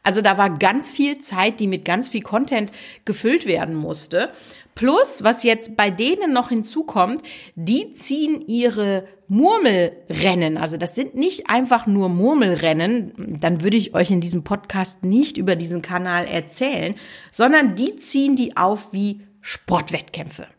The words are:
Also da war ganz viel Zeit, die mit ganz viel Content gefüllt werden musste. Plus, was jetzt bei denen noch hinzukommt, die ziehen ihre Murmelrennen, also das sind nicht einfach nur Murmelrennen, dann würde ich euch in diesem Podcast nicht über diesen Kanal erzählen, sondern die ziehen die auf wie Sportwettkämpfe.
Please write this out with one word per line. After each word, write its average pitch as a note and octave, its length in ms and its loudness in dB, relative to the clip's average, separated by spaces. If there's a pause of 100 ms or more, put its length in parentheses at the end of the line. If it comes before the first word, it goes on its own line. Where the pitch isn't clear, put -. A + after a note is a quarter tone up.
Also G3+ 200 0
da G3 160 4
war G3 120 4
ganz G3+ 440 0
viel C#4+ 260 0
Zeit, G#3 400 -2
die G#3 80 0
mit F#3 160 -4
ganz G3+ 240 -2
viel G#3+ 160 -6
Content A3 480 -2 (320)
gefüllt B3 420 0
werden E3 300 -2
musste. E3 560 -4 (440)
Plus, D4 480 2
was A3+ 200 4
jetzt A3+ 340 0
bei G3+ 140 2
denen D4 420 0
noch B3 160 0
hinzukommt, A3+ 720 -2 (340)
die G#3+ 380 -2
ziehen D4+ 540 -2
ihre G#3 600 0 (200)
Murmelrennen, F#3 1300 2
also D#3+ 200 -4
das E3+ 180 -2
sind C4+ 200 -4
nicht D#4+ 340 -2
einfach B3 380 2
nur G3+ 220 2
Murmelrennen, F3+ 1300 0
dann E3 240 0
würde G#3 140 4
ich G3 180 -2
euch F3+ 160 2
in F#3 80 4
diesem E3+ 240 -2
Podcast G3 600 -4
nicht A3+ 340 2
über F#3 180 2
diesen E3+ 260 -6
Kanal F3+ 440 -4
erzählen, F3 680 -4 (360)
sondern C4 440 4
die C4+ 200 -2
ziehen C#4 400 2
die B3+ 220 -2
auf G3+ 340 0
wie G3+ 300 -4 (200)
Sportwettkämpfe. - 1040 -8 (120)